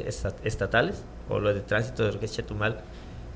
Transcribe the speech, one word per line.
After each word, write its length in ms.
esta-, 280
estatales, 580
o 100
los 160
de 60
tránsito 440
de 80
lo 80
que 60
es 60
Chetumal, 480